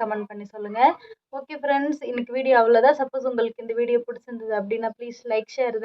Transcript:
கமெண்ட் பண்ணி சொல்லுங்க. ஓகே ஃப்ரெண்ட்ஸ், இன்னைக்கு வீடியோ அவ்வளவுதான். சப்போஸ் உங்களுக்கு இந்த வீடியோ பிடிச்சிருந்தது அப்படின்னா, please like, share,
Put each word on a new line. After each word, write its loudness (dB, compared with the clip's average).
கமெண்ட் -4
பண்ணி -14
சொல்லுங்க. -8
ஓகே -10
ஃப்ரெண்ட்ஸ், 0
இன்னைக்கு -6
வீடியோ 4
அவ்வளவுதான். 6
சப்போஸ் -4
உங்களுக்கு -2
இந்த -6
வீடியோ 2
பிடிச்சிருந்தது -8
அப்படின்னா, -4
please -14
like, -2
share, -2